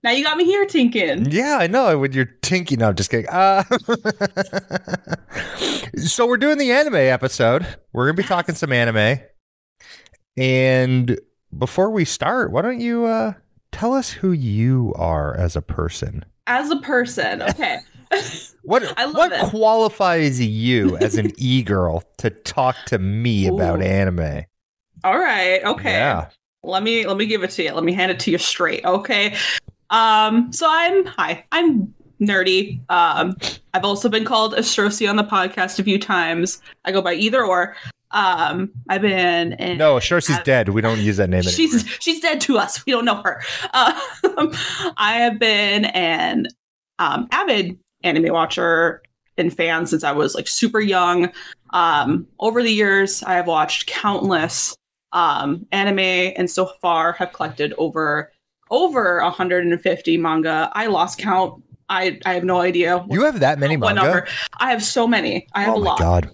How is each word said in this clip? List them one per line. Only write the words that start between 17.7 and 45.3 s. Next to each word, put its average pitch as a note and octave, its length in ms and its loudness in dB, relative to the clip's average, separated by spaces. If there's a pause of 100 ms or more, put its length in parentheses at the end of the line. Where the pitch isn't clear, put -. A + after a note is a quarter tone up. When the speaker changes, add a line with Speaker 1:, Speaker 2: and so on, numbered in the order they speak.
Speaker 1:
<laughs> G4 80 0 (440)
Speaker 2:
What, - 180 2 (160)
Speaker 1:
I B3+ 80 -2
love D4 100 -8
Speaker 2:
what E4 160 4
Speaker 1:
it. E3+ 100 -4 (100)
Speaker 2:
qualifies G3+ 920 2
you A2 560 2
as G#2+ 220 0
an G#2+ 140 0
Speaker 1:
<laughs> - 40 -20
Speaker 2:
e-girl G2 640 0 (160)
to A2+ 140 -2
talk - 440 -2 (120)
to A#2+ 100 -2
me G2+ 480 0
about F2+ 340 0
Speaker 1:
Ooh. F#2+ 40 0
Speaker 2:
anime? F2+ 640 -2 (580)
Speaker 1:
All F#3+ 160 2
right. F#3+ 440 0
Okay. G#3 280 -2
Speaker 2:
Yeah. A#2 380 0 (340)
Speaker 1:
Let F#3+ 180 -2
me, A3+ 240 0
let F#3+ 100 -2
me G#3+ 120 -2
give G#3 160 -2
it G#3 80 -6
to F3 120 -6
you. D3+ 100 -4
Let D#3+ 100 -2
me F3 100 0
hand F#3 160 0
it D#3+ 120 -4
to F#3+ 100 0
you E3 80 0
straight. - 440 -2
Okay. G3+ 520 0 (560)
Um, A3 600 4
so - 160 -4
I'm, F4 380 2
hi, - 460 -6
I'm D4+ 420 2 (260)
Nerdy. F#3+ 680 0
Um, E3+ 480 2 (380)
I've F#3 100 4
also G3+ 240 0
been A3 160 0
called A3 300 0
Astrosi G#3 520 2
on G3+ 80 2
the G#3 80 2
podcast G#3 540 -2
a G3+ 60 -2
few G3+ 160 2
times. E3+ 600 -2 (260)
I F#3+ 60 -2
go F#3+ 120 2
by F3 100 0
either A3 320 0
or. F3+ 300 0 (340)
Um, F#3 600 0 (180)
I've G3 140 0
been F3 500 2
in F3+ 240 -6
Speaker 2:
No, D3+ 200 4
Ashrosi's E3+ 420 0
Speaker 1:
I've E3+ 40 -8
Speaker 2:
dead. B2 260 2
We G#2+ 120 2
don't A2+ 200 2
use G2+ 160 2
that F#2+ 120 2
name F#2 160 2
anymore. F2+ 80 0
Speaker 1:
She's, D4 340 2 (120)
she's D#4+ 200 -2
dead D#4 220 0
to B3 160 2
us. - 300 -2
We C4+ 60 2
don't A#3+ 120 0
know G#3 160 0
her. - 220 -4 (320)
Um, - 180 4 (300)
<laughs> D#4 300 0 (440)
I G#3+ 240 2
have A3+ 160 2